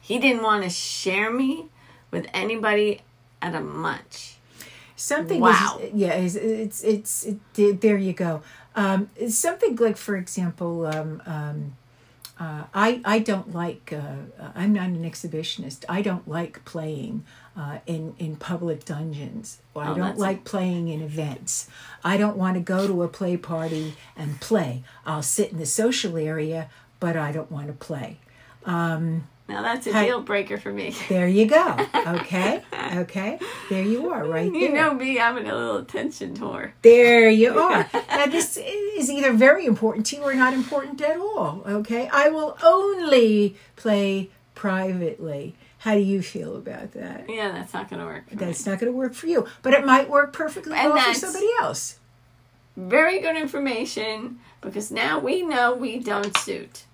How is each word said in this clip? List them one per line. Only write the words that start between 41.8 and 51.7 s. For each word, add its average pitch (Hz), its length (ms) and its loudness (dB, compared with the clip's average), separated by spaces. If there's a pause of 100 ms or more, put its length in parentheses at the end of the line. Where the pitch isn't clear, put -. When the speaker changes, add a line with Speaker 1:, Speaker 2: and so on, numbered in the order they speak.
Speaker 2:
I 294 160 6
will 311 340 -4
only 302 920 6 (180)
play 196 540 0 (260)
privately. 180 1000 -4 (240)
How 214 160 0
do 208 40 6
you 196 220 2
feel - 340 -10
about - 380 -12
that? - 340 -12
Speaker 1:
Yeah, 214 240 -6
that's 175 220 -12
not 196 160 -10
gonna 175 160 -10
work 156 240 -14
for - 60 -14
Speaker 2:
That's 180 300 -6
Speaker 1:
me. 196 60 -2
Speaker 2:
not 190 80 -2
gonna 233 140 0
work 254 200 -2
for - 140 -10
you. 320 180 2 (160)
But 262 120 4
it 277 120 6
might 277 240 6
work 285 220 4
perfectly 311 420 -6
Speaker 1:
And 294 200 4
Speaker 2:
well 302 80 4
for 240 80 4
Speaker 1:
that's - 100 0
Speaker 2:
somebody 392 300 -2 (100)
else. - 400 -4 (800)